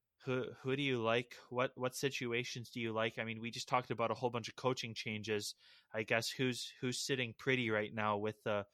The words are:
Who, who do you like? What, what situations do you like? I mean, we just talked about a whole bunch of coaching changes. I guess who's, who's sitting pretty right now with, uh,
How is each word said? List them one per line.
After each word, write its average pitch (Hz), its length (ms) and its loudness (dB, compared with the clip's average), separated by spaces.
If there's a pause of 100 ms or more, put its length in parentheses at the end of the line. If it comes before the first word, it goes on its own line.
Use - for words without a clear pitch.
(240)
Who, 127 200 0 (180)
who 131 120 0
do 139 80 0
you 131 200 2
like? 113 320 2 (160)
What, 127 260 0
what 127 180 -2
situations 123 760 -2
do 120 100 -6
you 113 120 0
like? 113 260 0
I 117 60 0
mean, 110 160 -4
we 117 100 -4
just - 180 -8
talked 127 220 2
about 113 200 2
a 110 40 0
whole 123 160 0
bunch 120 180 -2
of - 80 -14
coaching 127 380 0
changes. 107 600 -2 (400)
I 110 80 0
guess 113 280 2
who's, 127 500 0
who's 123 180 0
sitting 123 400 -2
pretty 127 320 2
right 107 240 0
now 107 220 2
with, 107 300 -2
uh, 104 160 2 (120)